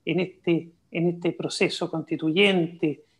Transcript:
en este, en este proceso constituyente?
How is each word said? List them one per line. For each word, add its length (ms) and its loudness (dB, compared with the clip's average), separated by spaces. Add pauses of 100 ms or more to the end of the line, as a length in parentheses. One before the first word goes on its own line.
en 160 0
este, 500 -2 (200)
en 180 0
este 240 -2
proceso 580 -2
constituyente? 1120 0 (160)